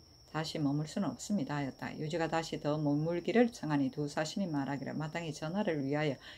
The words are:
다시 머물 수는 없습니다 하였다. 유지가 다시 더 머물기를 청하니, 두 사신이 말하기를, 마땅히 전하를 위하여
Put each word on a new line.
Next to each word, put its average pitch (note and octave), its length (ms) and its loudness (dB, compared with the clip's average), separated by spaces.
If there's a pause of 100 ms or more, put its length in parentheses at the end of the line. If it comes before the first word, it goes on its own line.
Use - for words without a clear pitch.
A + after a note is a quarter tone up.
(300)
다시 D#3 280 -4
머물 D3 280 2
수는 F#3 220 0
없습니다 D3 480 -2
하였다. C3 420 -4
유지가 D#3+ 300 0
다시 D#3+ 320 -2
더 D3+ 160 2
머물기를 E3+ 720 4
청하니, C#3+ 400 0
두 D3 180 -2
사신이 D#3+ 380 -2
말하기를, C#3 460 -2
마땅히 D#3 400 -4
전하를 D#3+ 540 0
위하여 D3 280 2 (240)